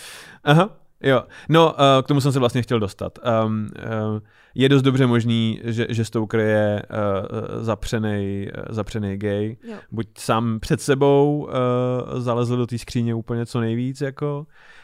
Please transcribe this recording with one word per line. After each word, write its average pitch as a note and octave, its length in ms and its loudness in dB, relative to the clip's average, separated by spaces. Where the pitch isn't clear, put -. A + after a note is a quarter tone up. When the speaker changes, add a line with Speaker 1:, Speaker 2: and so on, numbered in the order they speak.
Speaker 1:
Aha, E3 260 6
jo. C3 220 2
No, D#3+ 320 6
eh, C#3 220 6
k - 40 -16
tomu C#3+ 140 2
jsem C3+ 120 2
se C#3 60 0
vlastně B2 240 2
chtěl A#2 180 0
dostat. F#2+ 420 -6
Ehm, A2 540 0
eh, - 40 -16
je B2+ 140 4
dost C3+ 140 6
dobře C3 240 4
možný, A#2 580 2
že, A#2 240 -2
že A2+ 160 -2
Stoker A2+ 360 -2
je, G#2+ 420 2
eh, G#2 840 -4
zapřenej, G#2 880 -4
eh, - 200 -12
zapřenej G2+ 420 -6
gay. G#2 480 -4
Speaker 2:
Jo. A3+ 120 -14
Speaker 1:
Buď G#2+ 160 -6
sám A2+ 420 0
před - 200 -2
sebou, C#3+ 720 2
eh, B2+ 680 -2
zalezl A#2+ 360 -2
do A#2+ 100 0
té A#2 120 -6
skříně A#2 360 -4
úplně A#2 320 -4
co B2 140 -4
nejvíc, B2 400 -4
jako, C#3+ 460 -6